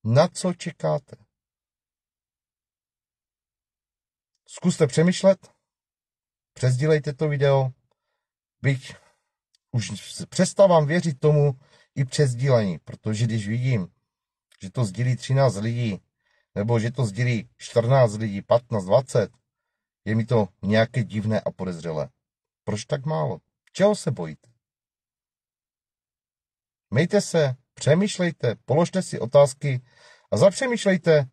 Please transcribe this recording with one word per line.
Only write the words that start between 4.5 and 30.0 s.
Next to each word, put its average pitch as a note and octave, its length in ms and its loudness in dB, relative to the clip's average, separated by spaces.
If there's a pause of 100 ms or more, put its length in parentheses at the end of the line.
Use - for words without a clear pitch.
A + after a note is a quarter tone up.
Zkuste E3+ 300 0
přemýšlet, F#3 640 2 (1000)
přesdílejte C#3+ 600 0
to D#3 160 -4
video, C3+ 420 2 (920)
byť C3 340 -4 (760)
už G#2 300 -6
s-, - 240 -16
přestávám F3+ 600 4
věřit E3 340 -2
tomu D3 400 2 (360)
i C3+ 100 0
přesdílení, A#2+ 760 0
protože A2 460 -4
když G#2+ 220 -4
vidím, A#2 400 -2 (760)
že F#2+ 100 -14
to A#2+ 140 -2
sdílí A#2 300 -2
třináct C3 400 0
lidí, A2+ 460 -4 (540)
nebo A2+ 240 0
že A#2+ 120 -4
to B2+ 140 -2
sdílí A2+ 520 -4
čtrnáct A#2 600 0
lidí, G2+ 240 -4
patnáct, A2 440 -2
dvacet, A2+ 460 0 (720)
je G#2+ 100 -2
mi A2+ 100 0
to A2 220 0 (140)
nějaké A2 420 0
divné G#2 360 -4
a - 120 -6
podezřelé. D#2+ 580 -8 (540)
Proč G#2+ 220 -6
tak C#3+ 200 -6
málo? D#3 360 -4 (300)
Čeho G3+ 240 2
se - 160 -6
bojíte? D#3+ 380 -10 (2500)
Mějte F3 320 0
se, C#3+ 340 -2 (180)
přemýšlejte, E3 800 0 (100)
položte E3+ 360 0
si - 180 -8
otázky C#3+ 640 2 (500)